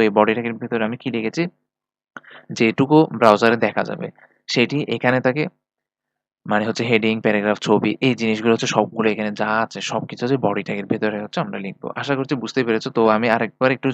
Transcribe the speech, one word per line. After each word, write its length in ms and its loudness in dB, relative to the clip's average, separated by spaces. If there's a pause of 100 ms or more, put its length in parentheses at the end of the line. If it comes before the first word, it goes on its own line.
এই 120 2
বডি 180 6
ট্যাগের 260 -6
ভিতরে 260 -4
আমি 140 -6
কি 140 -8
লিখেছি, 280 -4 (1120)
যেটুকু 400 4 (220)
ব্রাউজারে 460 6
দেখা 240 0
যাবে 180 -8 (460)
সেটি 240 0 (180)
এখানে 320 2
থাকে, 160 0 (1000)
মানে 220 0
হচ্ছে 220 -2
হেডিং, 260 2 (100)
প্যারাগ্রাফ, 320 2 (100)
ছবি, 240 2 (160)
এই 140 4
জিনিসগুলো 340 0
হচ্ছে 200 -2
সবগুলো 380 0
এখানে 180 -6 (100)
যা 80 -2 (160)
আছে 140 -10 (120)
সবকিছু 320 -8
হচ্ছে 220 0
বডি 220 -2
ট্যাগের 240 -6
ভিতরে 320 -2
হচ্ছে 220 -8
আমরা 200 -10
লিখবো। 220 -12 (140)
আশা 160 -4
করছি 160 -4 (100)
বুঝতে 240 -4
পেরেছো। 300 -2
তো 40 4 (140)
আমি 200 0
আরেকবার 400 0
একটু 180 -4